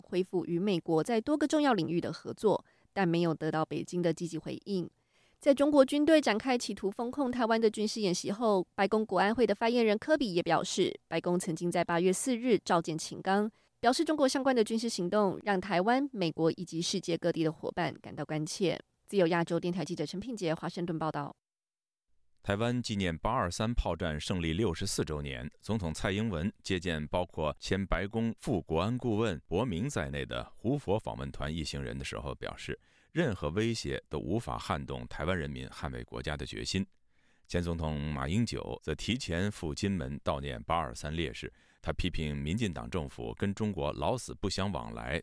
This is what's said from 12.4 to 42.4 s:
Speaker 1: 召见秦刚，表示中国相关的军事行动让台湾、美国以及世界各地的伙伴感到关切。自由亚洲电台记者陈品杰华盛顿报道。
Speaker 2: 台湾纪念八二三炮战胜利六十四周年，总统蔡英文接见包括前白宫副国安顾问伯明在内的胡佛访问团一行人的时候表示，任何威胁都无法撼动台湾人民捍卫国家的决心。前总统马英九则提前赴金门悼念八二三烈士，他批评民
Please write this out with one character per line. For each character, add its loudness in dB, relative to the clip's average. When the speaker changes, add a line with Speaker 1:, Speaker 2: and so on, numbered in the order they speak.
Speaker 1:
召 2
见 -4
秦 -8
刚， 2
表 6
示 2
中 2
国 6
相 0
关 4
的 4
军 0
事 -2
行 -2
动 2
让 2
台 2
湾、 2
美 0
国 2
以 -8
及 -6
世 -2
界 -2
各 0
地 0
的 2
伙 -8
伴 -2
感 -12
到 -6
关 -4
切。 -2
自 -2
由 6
亚 2
洲 0
电 -2
台 -4
记 -6
者 -2
陈 -8
品 -8
杰 -2
华 -6
盛 -4
顿 -4
报 -2
道。 -8
Speaker 2:
台 0
湾 0
纪 -4
念 0
八 -2
二 0
三 -2
炮 0
战 -2
胜 -2
利 0
六 2
十 -4
四 -2
周 -4
年， -8
总 -4
统 -2
蔡 -2
英 -2
文 -2
接 -2
见 -4
包 -2
括 -4
前 -2
白 -2
宫 -4
副 -2
国 0
安 0
顾 0
问 0
伯 0
明 -2
在 -4
内 -4
的 -6
胡 0
佛 0
访 -6
问 -6
团 -6
一 -4
行 -6
人 -6
的 -6
时 -8
候 -6
表 -10
示， -8
任 0
何 -4
威 0
胁 -4
都 -4
无 -2
法 -4
撼 -4
动 -8
台 -8
湾 0
人 -4
民 -10
捍 -8
卫 -8
国 -10
家 -4
的 -8
决 -8
心。 -2
前 0
总 -2
统 -2
马 -4
英 2
九 -6
则 -2
提 -2
前 -2
赴 -6
金 -2
门 -4
悼 -2
念 -8
八 -2
二 -2
三 -6
烈 -2
士， -10
他 -4
批 -2
评 -2
民 0